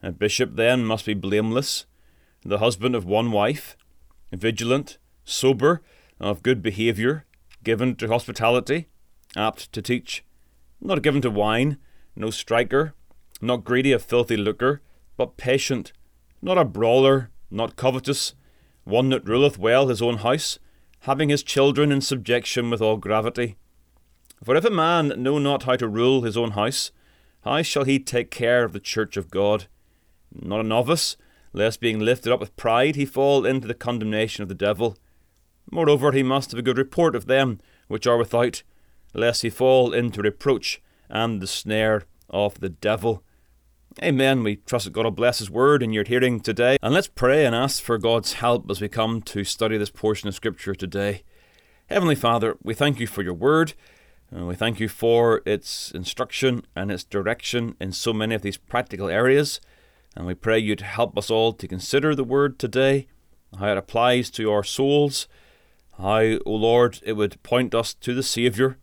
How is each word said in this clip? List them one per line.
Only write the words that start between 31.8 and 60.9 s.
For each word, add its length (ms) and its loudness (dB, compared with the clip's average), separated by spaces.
being 180 0
lifted 320 0
up 80 2
with 180 -10
pride 380 2
he 120 -2
fall 400 2
into 200 0
the 80 -6
condemnation 680 -4
of 80 -8
the 40 -8
devil. 440 0
Moreover, 420 2
he 100 2
must 280 -2
have 80 -10
a 40 -6
good 140 0
report 400 0
of 80 -4
them 340 2
which 180 -4
are 120 4
without, 440 0
lest 260 2
he 80 -2
fall 460 4
into 260 -2
reproach 600 -2
and 320 -2
the 60 -8
snare 560 0
of 320 -2
the 80 -6
devil." 560 -2
Amen. 400 2
We 140 -2
trust 280 -4
that 80 -12
God 120 -2
will 60 0
bless 280 0
his 120 -8
word 320 4
in 80 -2
your 140 -2
hearing 340 0
today. 440 2
And 100 0
let's 160 0
pray 380 2
and 80 0
ask 280 -2
for 140 -2
God's 380 0
help 360 0
as 120 -4
we 60 -4
come 340 -2
to 200 -6
study 360 -2
this 120 -4
portion 380 -4
of 60 -8
Scripture 400 -6
today. 480 -6
Heavenly 280 2
Father, 480 0
we 120 -4
thank 260 0
you 60 -4
for 160 -6
your 120 -4
word, 380 2
and 160 -10
we 80 -4
thank 240 -2
you 100 -2
for 580 4
its 460 -4
instruction 680 -4
and 160 -6
its 120 -8
direction 760 -4
in 120 -8
so 200 -4
many 220 -2
of 80 -4
these 160 -6
practical 500 -6
areas. 540 2
And 100 -10
we 80 -6
pray 240 0
you'd 220 -2
help 360 -4